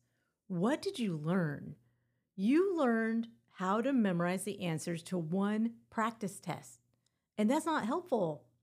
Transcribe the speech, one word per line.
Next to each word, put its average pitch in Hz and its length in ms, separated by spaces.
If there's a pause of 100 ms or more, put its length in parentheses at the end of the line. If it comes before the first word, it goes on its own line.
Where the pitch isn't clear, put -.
(480)
What 214 340
did 392 160
you 196 200
learn? 156 580 (600)
You 302 360
learned 226 540 (280)
how 190 260
to 262 100
memorize 185 540
the 208 160
answers 165 420
to 185 140
one 202 560 (160)
practice 220 500
test. - 400 (580)
And 214 140
that's 311 140
not 302 200
helpful. 226 600 (180)